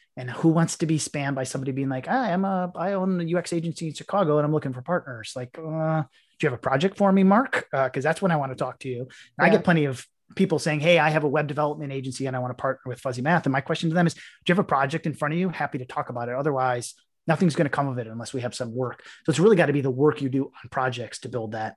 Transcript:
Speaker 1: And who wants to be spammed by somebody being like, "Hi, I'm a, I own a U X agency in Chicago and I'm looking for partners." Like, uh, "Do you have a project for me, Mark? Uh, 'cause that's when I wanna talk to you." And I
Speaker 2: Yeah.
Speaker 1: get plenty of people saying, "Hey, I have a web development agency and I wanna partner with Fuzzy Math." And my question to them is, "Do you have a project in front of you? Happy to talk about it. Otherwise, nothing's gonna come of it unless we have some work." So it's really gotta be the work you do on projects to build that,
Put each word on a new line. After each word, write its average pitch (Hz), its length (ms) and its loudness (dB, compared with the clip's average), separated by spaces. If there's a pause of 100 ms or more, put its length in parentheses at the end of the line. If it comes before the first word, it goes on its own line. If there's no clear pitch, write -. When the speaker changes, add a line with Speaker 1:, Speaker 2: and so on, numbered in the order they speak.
(180)
Speaker 1:
And 123 120 -10
who 139 180 2
wants 165 300 4
to 170 80 0
be 156 120 2
spammed 139 360 -4
by 135 100 -2
somebody 139 280 -4
being 135 180 -2
like, 131 160 -4
"Hi, 220 260 0
I'm 196 140 0
a, 180 280 -2
I 185 200 -2
own 190 260 0
a 170 40 -2
U 165 140 0
X 170 140 -6
agency 165 360 -4
in 147 40 -8
Chicago 151 460 0
and 147 80 2
I'm 151 60 0
looking 147 200 -2
for 123 80 -10
partners." 127 560 -6
Like, 127 220 -12
uh, - 20 -12 (400)
"Do - 400 -12
you 151 80 4
have 127 60 -2
a - 20 -6
project 139 400 0
for 196 160 4
me, 190 100 6
Mark? 202 480 4
Uh, 135 200 2
'cause 131 120 -4
that's 160 200 0
when 185 100 2
I 160 40 2
wanna 135 180 -2
talk 127 240 -6
to 135 100 -10
you." 123 120 -6 (360)
And 143 80 2
I - 40 8
Speaker 2:
Yeah. 190 80 6
Speaker 1:
get - 80 2
plenty 165 200 4
of 131 220 -4 (280)
people 170 240 2
saying, 151 220 -2
"Hey, 165 180 6
I 151 120 4
have 156 140 2
a 151 40 2
web 147 200 0
development 147 440 -2
agency 131 320 -6
and 131 100 -4
I 127 40 -4
wanna 123 160 -4
partner 135 320 -2
with 123 120 -8
Fuzzy 123 220 -6
Math." 160 240 2
And 139 80 0
my 135 80 2
question 160 300 -2
to 160 40 0
them 175 120 4
is, 160 80 0
"Do - 60 -20 (260)
you 175 80 4
have 180 40 0
a 185 60 4
project 139 400 0
in 160 80 -2
front 151 220 -4
of 170 40 -2
you? 185 120 0
Happy 147 260 -4
to 127 80 -6
talk 143 240 -8
about 120 220 -6
it. 123 40 -6
Otherwise, 131 600 -2 (320)
nothing's 160 280 2
gonna 151 140 2
come 143 180 -2
of 127 120 -6
it 117 80 -6
unless 113 260 -12
we 131 80 -4
have 117 140 -6
some 113 200 -8
work." 123 280 -6 (240)
So - 40 0
it's 135 80 0
really 208 160 8
gotta 151 200 4
be 143 80 0
the 135 80 0
work 143 320 2
you 135 80 -2
do 135 160 -2
on - 240 -20
projects 120 500 -4
to - 80 -12
build 110 240 -8
that, 110 240 -8